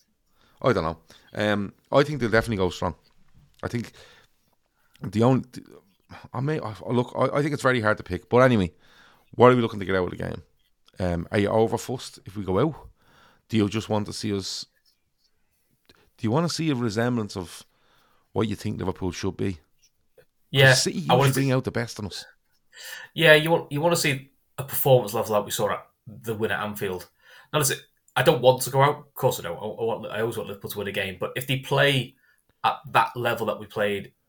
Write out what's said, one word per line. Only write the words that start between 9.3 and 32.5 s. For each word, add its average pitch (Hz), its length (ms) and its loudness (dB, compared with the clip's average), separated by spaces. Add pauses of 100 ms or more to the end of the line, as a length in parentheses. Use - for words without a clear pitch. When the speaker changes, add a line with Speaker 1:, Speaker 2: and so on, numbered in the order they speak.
Speaker 1:
what 123 180 8
are - 20 4
we 123 60 2
looking 107 180 -4
to 95 60 -8
get 95 100 0
out 90 160 -2
of - 0 -
the - 60 -10
game? 90 260 -8 (560)
Um, 87 320 -4
are 104 80 0
you 98 80 2
over 113 300 2
fussed - 480 -10
if 95 100 -18
we 104 80 -8
go 92 160 0
out? 147 160 0 (720)
Do - 80 -4
you 101 140 4
just 104 180 -4
want 107 200 -2
to - 60 -12
see 104 220 -4
us? - 300 -8 (1500)
Do - 100 -4
you 104 40 2
want 160 180 0
to - 40 -6
see 160 160 -2
a 143 60 0
resemblance 117 640 -2
of 87 260 -10 (720)
what 107 160 0
you 101 80 -4
think 104 200 -6
Liverpool 90 360 -4
should - 240 -6
be? 101 160 -2
'Cause - 720 -20 (260)
Speaker 2:
Yeah, 135 220 8
Speaker 1:
City 156 360 0
Speaker 2:
I - 40 4
wanna 135 140 4
Speaker 1:
usually 135 40 4
Speaker 2:
see 131 160 -2
Speaker 1:
bring 131 60 2
out 131 100 0
the 101 80 -6
best 117 260 -6
in 104 100 -8
us. - 180 -12 (880)
Speaker 2:
Yeah, 160 220 8
you 156 140 4
want, - 220 0
you 143 80 -4
want 170 160 2
to 165 60 0
see 135 300 -2 (260)
a 135 80 -8
performance 123 480 4
level 110 180 -2
like 104 140 2
we 101 60 -10
saw 101 200 0
at - 160 -6 (180)
the 110 300 -8
win 104 160 -2
at 80 100 -2
Anfield. 101 460 -6 (460)
Now, 151 60 0
listen, - 180 0 (400)
I 135 60 2
don't 131 180 4
want 127 220 6
to 123 60 -4
go 135 120 2
out. 143 160 4
Of - 160 -20
course - 260 0
I - 40 -12
don't. 85 120 -8
I, 82 60 -12
I 107 240 -8
want, 107 260 -4
I 107 80 -6
always 113 160 -2
want 104 140 -6
Liverpool 101 220 -10
to - 80 -10
win 101 100 -4
a - 20 -4
game. 95 300 -4
But 107 160 -4
if 127 100 -6
they 131 120 0
play 139 560 0 (500)